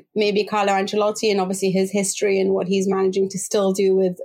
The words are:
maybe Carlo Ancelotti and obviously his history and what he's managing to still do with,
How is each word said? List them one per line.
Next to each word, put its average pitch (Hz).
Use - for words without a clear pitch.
maybe 208
Carlo 202
Ancelotti 208
and 202
obviously 190
his 190
history 196
and 190
what 190
he's 196
managing 190
to 190
still 190
do 190
with, 185